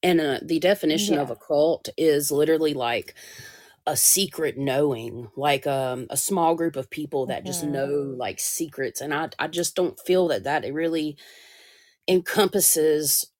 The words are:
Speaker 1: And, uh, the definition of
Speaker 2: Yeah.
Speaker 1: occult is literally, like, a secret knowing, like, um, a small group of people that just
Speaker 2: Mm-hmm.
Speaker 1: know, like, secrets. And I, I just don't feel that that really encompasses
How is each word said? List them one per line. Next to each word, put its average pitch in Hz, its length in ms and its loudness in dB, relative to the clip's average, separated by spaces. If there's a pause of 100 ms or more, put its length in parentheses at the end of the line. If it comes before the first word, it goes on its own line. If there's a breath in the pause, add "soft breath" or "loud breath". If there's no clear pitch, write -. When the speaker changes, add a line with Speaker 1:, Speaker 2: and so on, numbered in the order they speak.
Speaker 1:
And, 175 180 4
uh, 139 220 0
the 160 180 -2
definition 180 580 2
of 135 120 -2
Speaker 2:
Yeah. - 0 -
Speaker 1:
occult 151 680 0
is 147 340 4
literally, 151 440 2
like, 120 400 -4 (720 loud breath)
a 151 100 0
secret 165 640 0
knowing, 123 800 -2
like, 139 300 0
um, 131 440 -2
a - 60 -6
small 170 400 2
group 165 200 -2
of 131 140 -8
people 143 360 -4
that - 180 -6
just 180 180 -6
Speaker 2:
Mm-hmm. - 20 -6
Speaker 1:
know, 139 520 -2
like, 127 240 -6
secrets. - 600 -6
And 147 140 -4
I, 156 240 -4
I 156 100 -4
just 170 280 -4
don't 180 240 -2
feel 180 280 2
that 113 160 -2
that 147 280 -2
really 160 440 -2 (920 loud breath)
encompasses 170 1160 2 (140)